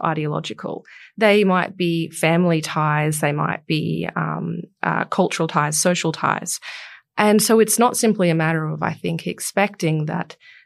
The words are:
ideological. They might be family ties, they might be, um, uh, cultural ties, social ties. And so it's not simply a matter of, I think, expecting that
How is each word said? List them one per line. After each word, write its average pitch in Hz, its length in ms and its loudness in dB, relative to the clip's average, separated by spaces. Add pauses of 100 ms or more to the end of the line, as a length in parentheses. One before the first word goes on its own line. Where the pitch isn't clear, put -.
ideological. 156 800 -4 (320)
They 208 280 4
might 185 340 2
be 170 320 -2
family 170 500 2
ties, 151 640 0
they 147 100 0
might 151 360 -4
be, 165 500 -2
um, 170 440 -4 (220)
uh, - 220 0
cultural - 420 -2
ties, 151 320 -2
social 180 320 0
ties. - 480 -4 (580)
And 214 240 6
so 226 180 4
it's 220 200 2
not 240 160 4
simply 208 340 2
a 160 60 2
matter 160 300 0
of, 156 180 -4
I 170 100 -2
think, 165 340 -6
expecting 160 800 -2
that 170 280 -6 (300)